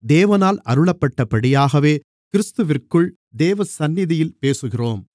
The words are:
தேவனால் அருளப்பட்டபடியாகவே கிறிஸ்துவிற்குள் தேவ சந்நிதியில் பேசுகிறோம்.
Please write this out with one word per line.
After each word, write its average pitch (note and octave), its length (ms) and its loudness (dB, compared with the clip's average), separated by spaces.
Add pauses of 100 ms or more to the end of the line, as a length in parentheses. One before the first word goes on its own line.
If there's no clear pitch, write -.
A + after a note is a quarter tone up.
தேவனால் G3 560 2
அருளப்பட்டபடியாகவே C#3 1300 0 (360)
கிறிஸ்துவிற்குள் E3+ 760 -2 (260)
தேவ F#3+ 280 0
சந்நிதியில் D#3+ 760 -4
பேசுகிறோம். A#2 640 -4 (120)